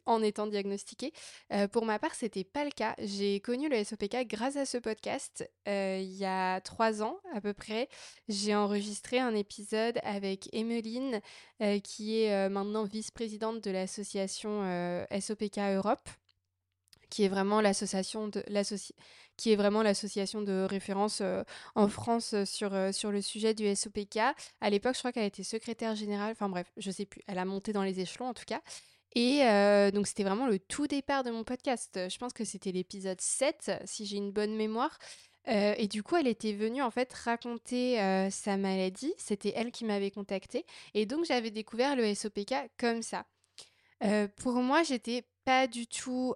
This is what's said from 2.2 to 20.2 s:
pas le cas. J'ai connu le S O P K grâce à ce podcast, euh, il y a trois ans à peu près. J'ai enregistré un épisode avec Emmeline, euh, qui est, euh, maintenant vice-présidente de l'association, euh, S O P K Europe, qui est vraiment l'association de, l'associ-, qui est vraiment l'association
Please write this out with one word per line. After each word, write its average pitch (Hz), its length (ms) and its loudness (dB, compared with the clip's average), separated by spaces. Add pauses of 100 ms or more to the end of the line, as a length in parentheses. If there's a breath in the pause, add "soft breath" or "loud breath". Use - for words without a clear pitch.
pas 294 220 -4
le 285 60 -4
cas. 220 280 -2
J'ai 202 400 0
connu 254 300 -2
le 247 80 2
S 208 160 -2
O - 20 -8
P 202 140 -4
K 247 180 -2
grâce 254 300 -2
à 277 80 0
ce 247 140 -2
podcast, 220 680 -6 (200)
euh, 196 320 0
il 185 100 -6
y 196 140 -4
a 185 340 0
trois 220 420 0
ans 285 200 -4 (120)
à 214 60 -4
peu 202 140 -4
près. 226 340 -4 (400 loud breath)
J'ai 208 260 0
enregistré 208 640 0
un 247 160 2
épisode 214 680 -2
avec 196 500 -4
Emmeline, 233 680 -2 (400 loud breath)
euh, 202 180 4
qui 220 400 -2
est, 214 140 4
euh, 196 160 4
maintenant 208 340 0
vice-présidente 220 800 -4
de 208 80 -2
l'association, 196 920 -2
euh, 175 440 -2
S 196 200 -4
O 214 80 -4
P 208 120 -2
K - 100 -6
Europe, 196 500 2 (1040)
qui 214 120 2
est 196 60 6
vraiment 196 320 4
l'association 202 640 0
de, 202 200 -4
l'associ-, 202 480 -2 (420 loud breath)
qui 226 140 4
est 208 40 8
vraiment 202 280 6
l'association 202 580 0